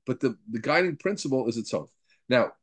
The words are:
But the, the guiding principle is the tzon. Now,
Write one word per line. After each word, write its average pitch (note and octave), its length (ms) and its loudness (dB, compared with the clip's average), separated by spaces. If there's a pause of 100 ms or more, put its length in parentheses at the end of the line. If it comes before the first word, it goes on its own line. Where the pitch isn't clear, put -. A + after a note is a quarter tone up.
But B2 140 -4
the, B2 160 0 (120)
the A2 100 -4
guiding D#3+ 360 2
principle C#3 520 -2
is A#2 80 0
the A2+ 80 -4
tzon. D#2+ 240 -4 (420)
Now, B2 340 4